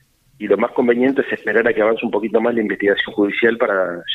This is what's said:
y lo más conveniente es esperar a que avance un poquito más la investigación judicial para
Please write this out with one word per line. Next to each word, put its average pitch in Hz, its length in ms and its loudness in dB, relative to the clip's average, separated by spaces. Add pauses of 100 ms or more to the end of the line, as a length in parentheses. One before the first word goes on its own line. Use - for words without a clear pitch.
(380)
y 104 100 -8
lo 101 80 4
más 113 160 0
conveniente 127 480 2
es 120 140 -2
esperar 110 340 0
a 113 60 0
que 104 80 0
avance 113 240 0
un 107 40 -2
poquito 104 300 0
más 117 140 0
la 113 80 0
investigación 98 520 -2
judicial 110 440 0
para 95 440 -2 (120)